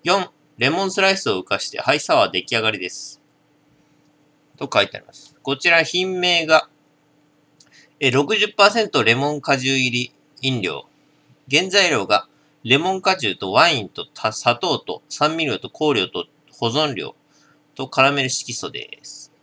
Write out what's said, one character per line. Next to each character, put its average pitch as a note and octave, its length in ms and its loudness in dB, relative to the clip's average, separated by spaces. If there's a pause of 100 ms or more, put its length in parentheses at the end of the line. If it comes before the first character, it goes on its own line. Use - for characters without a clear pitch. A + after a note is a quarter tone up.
四、 F3+ 260 0 (300)
レ D#3+ 100 2
モ F#3 160 0
ン F#3+ 60 -2
ス G3 100 -2
ラ F#3+ 80 4
イ G3 80 2
ス C3 140 -2
を F#2+ 80 0
浮 F#2 40 -8
か G2 140 -2
し - 140 -8
て - 100 -6
ハ C#3+ 140 2
イ D3+ 40 -2
サ - 160 0
ワ G#2 120 4
ー - 40 -6
出 F#2 120 -4
来 - 140 -4
上 A2+ 40 0
が A2 80 0
り G#2+ 80 -4
で F2+ 140 -8
す。 - 300 -16 (1400)
と C#3 140 -8
書 G#2 120 4
い G2+ 60 0
て - 80 -14
あ - 20 -14
り - 80 -20
ま - 60 -20
す。 - 280 -20
こ C3+ 160 -2
ち F3 140 2
ら E3 100 6
品 F#3 380 -2
名 F3 260 0
が、 D#3+ 240 4 (1300)
え、 C3+ 120 2
六 C#3+ 260 2
十 G3+ 120 0
パ G3+ 160 4
ー G#3+ 60 6
セ A3+ 120 0
ン G3+ 80 -4
ト B2+ 120 2
レ A2+ 120 4
モ C#3 160 0
ン D3 100 -6
果 C#3 160 0
汁 C3 220 -2
入 B2+ 100 0
り B2 240 -4 (280)
飲 B2+ 200 0
料。 D2+ 240 -6 (640)
原 D#3+ 200 2
材 F#3 200 2
料 A2+ 160 0
が G2+ 220 0 (360)
レ A#2+ 140 4
モ F3 160 0
ン F#3+ 80 -4
果 F#3 160 0
汁 G#2 200 -4
と F#2+ 140 -6
ワ D3 180 4
イ C#3 120 -2
ン F#2+ 80 -10
と - 160 -12
た-、 - 280 -6
砂 A#2+ 220 0
糖 D3+ 220 -2
と - 320 -10
酸 D#3 260 -2
味 E3 120 -4
料 A2 100 -2
と - 140 -12
香 D3 240 0
料 F#2 120 0
と - 200 -8 (240)
保 - 160 -4
存 C#3 260 -2
料 F#2 220 -10 (580)
と - 140 -8
カ - 160 2
ラ C#3 80 4
メ C#3+ 100 -2
ル C3 80 -4
色 - 240 -8
素 F2 160 -10
で C#2+ 320 -16
す。 - 300 -20 (120)